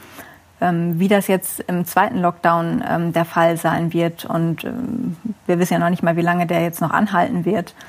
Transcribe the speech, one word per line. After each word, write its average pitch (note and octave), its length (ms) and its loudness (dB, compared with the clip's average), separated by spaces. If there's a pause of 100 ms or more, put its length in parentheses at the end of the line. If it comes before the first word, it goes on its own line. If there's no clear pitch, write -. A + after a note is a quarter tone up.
(600)
Ähm, E3+ 380 0
wie F#3+ 100 2
das G3+ 180 4
jetzt - 400 -2
im F3 180 -2
zweiten F#3+ 360 2
Lockdown, E3+ 680 2
ähm, E3+ 240 0
der E3+ 120 2
Fall E3+ 320 2
sein E3 360 0
wird E3+ 320 -2
und, E3 400 -2
ähm, - 520 -6 (300)
wir F3 120 2
wissen F3 160 2
ja E3+ 60 2
noch E3+ 100 2
nicht F3+ 120 -2
mal, E3 140 0
wie E3+ 60 0
lange F3 240 2
der E3+ 160 0
jetzt E3+ 180 -4
noch E3+ 120 -2
anhalten F3+ 520 0
wird, F3+ 300 -2 (140)